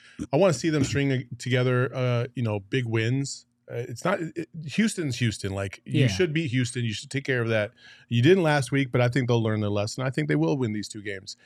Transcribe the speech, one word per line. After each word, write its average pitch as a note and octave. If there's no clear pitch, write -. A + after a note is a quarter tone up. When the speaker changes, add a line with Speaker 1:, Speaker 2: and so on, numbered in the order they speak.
Speaker 1:
I C#3
wanna F3+
see D#3
them D3
string C#3
together, B2
uh, B2
you B2
know, G#2
big B2
wins. A#2
Uh, A#2
it's -
not, F#3
it, D#3+
Houston's F#3
Houston. G2+
Like, G2
you D3+
Speaker 2:
Yeah. -
Speaker 1:
should D3
beat C#3+
Houston. B2
You A2
should A#2
take -
care B2+
of A2+
that. A2
You A#2+
didn't F3+
last D3
week, C#3
but B2
I B2
think B2
they'll A#2+
learn A2
their G#2
lesson. G#2
I C3+
think D3+
they D3+
will D#3
win A#2+
these G#2
two G#2+
games. G2+